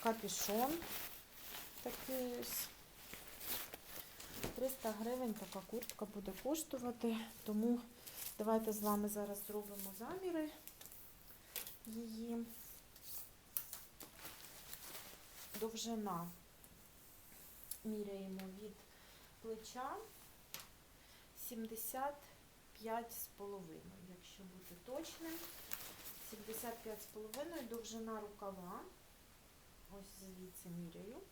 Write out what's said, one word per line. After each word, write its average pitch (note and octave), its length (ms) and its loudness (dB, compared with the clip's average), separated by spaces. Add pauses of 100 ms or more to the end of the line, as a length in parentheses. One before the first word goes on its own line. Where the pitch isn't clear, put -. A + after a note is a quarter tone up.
Капюшон A3+ 680 8 (1080)
такий B3 580 2
ось. - 260 2 (1900)
Триста B3 420 4
гривень A#3+ 340 4
така F#3+ 340 -2
куртка - 380 0
буде F#3+ 260 -2 (120)
коштувати. A#3+ 760 4 (280)
Тому A3+ 340 8 (580)
давайте A3 340 8
з G#3 100 4
вами G#3 280 8
зараз G#3 280 2 (100)
зробимо G3+ 520 0
заміри D#4+ 500 4 (1400)
її. A3+ 600 0 (3250)
Довжина G#3+ 680 4 (1600)
міряємо G3 580 0 (200)
від G#3 120 -6 (680)
плеча B3 540 -2 (1500)
сімдесят A#3+ 680 2 (640)
п'ять A3+ 340 2
з - 140 0 (100)
половиною, F#3 720 -6
якщо - 340 -12
бути F3+ 320 -10 (100)
точним. D#4+ 480 -2 (960)
Сімдесят A3 540 -2
п'ять G#3 180 -2
з - 40 -6
половиною, B3+ 640 -2
довжина A3 520 -2
рукава. G3 600 -4 (1080)
Ось G3 300 -8
звідси F#3 480 -8
міряю. F3 480 -4 (140)